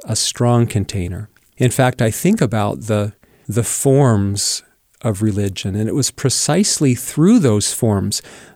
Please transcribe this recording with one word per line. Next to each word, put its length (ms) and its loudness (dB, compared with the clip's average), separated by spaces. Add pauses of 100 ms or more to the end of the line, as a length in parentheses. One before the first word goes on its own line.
a 120 -4
strong 500 2
container. 600 -4 (280)
In 140 2
fact, 320 0
I 80 0
think 300 0
about 420 -2
the, 300 -2 (340)
the 160 -2
forms 1000 2 (400)
of 200 -2
religion, 520 -2
and 140 -2
it 60 -4
was 160 0
precisely 840 0
through 440 2
those 340 2
forms, 480 0 (360)